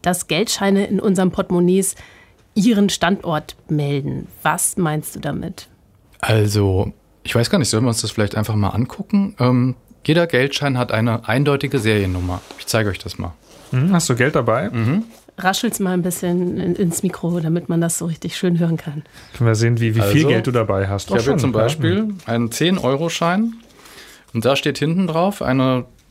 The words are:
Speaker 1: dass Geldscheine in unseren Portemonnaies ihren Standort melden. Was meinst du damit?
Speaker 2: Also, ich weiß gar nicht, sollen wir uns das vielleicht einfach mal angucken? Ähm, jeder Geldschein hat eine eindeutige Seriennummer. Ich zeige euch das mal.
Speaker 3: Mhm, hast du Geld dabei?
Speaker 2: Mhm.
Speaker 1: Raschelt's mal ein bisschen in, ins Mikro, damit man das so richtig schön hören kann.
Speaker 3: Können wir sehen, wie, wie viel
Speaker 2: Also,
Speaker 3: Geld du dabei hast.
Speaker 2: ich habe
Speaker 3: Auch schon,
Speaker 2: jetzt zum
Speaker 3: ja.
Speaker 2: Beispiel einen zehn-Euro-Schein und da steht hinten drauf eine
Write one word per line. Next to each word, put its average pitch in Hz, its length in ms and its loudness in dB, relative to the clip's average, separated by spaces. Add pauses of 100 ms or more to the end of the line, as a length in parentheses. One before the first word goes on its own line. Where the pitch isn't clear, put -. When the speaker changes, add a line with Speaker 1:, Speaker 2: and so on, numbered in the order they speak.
Speaker 1:
dass 175 240 -2
Geldscheine 196 600 0
in 196 140 0
unseren 185 300 2
Portemonnaies 185 640 2 (600)
ihren 208 360 4
Standort 170 680 -2 (120)
melden. 143 600 -2 (140)
Was 160 340 -2
meinst 156 400 -2
du - 40 -12
damit? - 480 -8 (520)
Speaker 2:
Also, 101 720 2 (300)
ich - 120 -4
weiß 117 140 2
gar 208 100 2
nicht, 143 120 0
sollen 110 140 2
wir 127 40 2
uns 113 140 -2
das 107 80 -6
vielleicht 104 260 -2
einfach 110 180 -2
mal 101 160 2
angucken? 196 680 -2
Ähm, 123 360 2 (320)
jeder 165 200 4
Geldschein 135 520 0
hat 123 140 -2
eine 110 360 0
eindeutige 139 500 0
Seriennummer. 92 600 0 (180)
Ich - 80 -18
zeige 107 240 0
euch 87 80 -6
das - 200 -12
mal. 90 140 -8 (400)
Speaker 3:
Mhm, 143 200 2
hast 175 160 2
du 127 60 2
Geld 123 200 2
dabei? 131 360 0
Speaker 2:
Mhm. 127 340 0 (340)
Speaker 1:
Raschelt's 196 420 -2
mal 190 120 0
ein 180 100 0
bisschen 175 560 -2
in, 175 180 -2
ins 170 260 0
Mikro, 175 380 -2
damit 165 280 -2
man 170 120 0
das 170 180 -2
so 165 80 -6
richtig 165 300 -6
schön 175 220 0
hören 165 180 0
kann. 151 260 -10 (340)
Speaker 3:
Können 117 120 2
wir 113 60 4
sehen, 117 260 2
wie, 113 160 0
wie 113 60 4
viel 104 220 4
Speaker 2:
Also, 147 40 4
Speaker 3:
Geld 117 180 2
du 131 60 0
dabei 101 360 0
hast. 101 180 -4
Speaker 2:
ich - 40 -8
habe 151 100 2
Speaker 3:
Auch 113 40 0
schon, 135 100 2
Speaker 2:
jetzt 160 60 0
zum 113 140 2
Speaker 3:
ja. 110 40 0
Speaker 2:
Beispiel 160 500 0 (180)
einen 117 260 -2
zehn-Euro-Schein 170 1040 0 (800)
und 113 100 0
da 131 120 4
steht 143 220 -2
hinten 170 280 0
drauf 170 360 0
eine 131 440 0 (240)